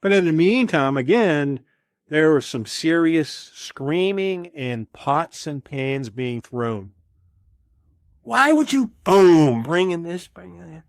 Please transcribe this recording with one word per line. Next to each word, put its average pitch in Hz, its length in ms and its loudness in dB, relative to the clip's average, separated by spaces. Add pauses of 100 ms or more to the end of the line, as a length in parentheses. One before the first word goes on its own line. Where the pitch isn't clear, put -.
But 196 100 0
in 196 140 4
the 165 80 0
meantime, 165 640 2
again, 147 640 0 (460)
there 156 260 2
was 139 120 2
some 113 200 -8
serious 165 640 0 (240)
screaming 185 1000 -6
and 123 380 -8
pots - 540 -6
and 147 160 -10
pans 135 460 -8
being 120 320 -8
thrown. 113 500 -8 (1300)
Why 254 320 2
would 302 200 2
you, 262 180 0 (120)
boom, 160 600 6
bringing 170 400 -2
this, 175 240 -10
bringing 175 440 -20
that. 160 180 -20